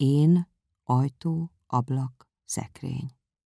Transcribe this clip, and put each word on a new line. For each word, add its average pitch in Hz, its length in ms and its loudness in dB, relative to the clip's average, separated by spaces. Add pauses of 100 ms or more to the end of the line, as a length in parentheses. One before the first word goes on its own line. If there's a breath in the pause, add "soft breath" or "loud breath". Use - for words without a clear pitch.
én, 151 460 4 (360)
ajtó, 160 680 -2 (140)
ablak, 127 640 -4 (160)
szekrény. - 640 -10 (360)